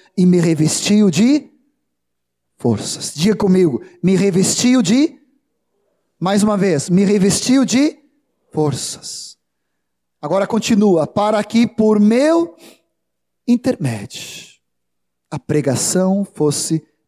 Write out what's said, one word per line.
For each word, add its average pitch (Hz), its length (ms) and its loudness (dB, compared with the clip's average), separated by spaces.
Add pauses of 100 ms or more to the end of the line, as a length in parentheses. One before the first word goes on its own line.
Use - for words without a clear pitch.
(160)
"e 185 80 2
me 180 160 4
revestiu 170 680 0
de 240 400 0 (1040)
forças." - 580 -6
Diga 196 220 0
comigo, 185 460 0 (200)
"me 185 140 2
revestiu 202 640 0
de", 240 380 0 (1000)
mais 196 240 0
uma 208 140 0
vez, 180 320 -2
"me 185 160 2
revestiu 208 600 2
de 277 320 0 (520)
forças." - 840 -6 (880)
Agora 185 240 -2
continua, 202 600 2
"para 214 380 -2
que 233 220 0
por 214 340 2
meu 294 560 2 (920)
intermédio 151 1000 -4 (840)
a 156 80 -10
pregação 185 840 -2
fosse 151 580 -4 (260)